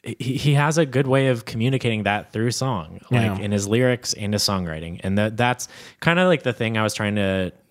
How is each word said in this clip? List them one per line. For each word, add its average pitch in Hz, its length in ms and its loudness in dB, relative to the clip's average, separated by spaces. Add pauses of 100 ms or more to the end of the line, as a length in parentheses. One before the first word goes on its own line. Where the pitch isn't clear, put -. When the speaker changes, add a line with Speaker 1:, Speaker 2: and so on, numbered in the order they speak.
Speaker 1:
he, - 340 -6
he 147 180 2
has 147 240 2
a 160 80 4
good 131 200 0
way 135 220 4
of 120 160 0
communicating 117 600 0
that 101 280 -2
through 113 200 0
song, 98 480 -4 (100)
like, 120 120 2
Speaker 2:
Yeah. 101 160 0
Speaker 1:
in 101 140 -4
his 101 160 0
lyrics 123 460 0
and 104 180 -4
his 104 100 0
songwriting. 85 640 -4
And 95 140 0
that, 107 180 0
that's 120 320 0 (320)
kinda, 170 260 4
like, 180 180 4
the 127 100 0
thing 113 240 -2
I 107 40 2
was 107 120 0
trying 104 220 0
to 95 360 0 (180)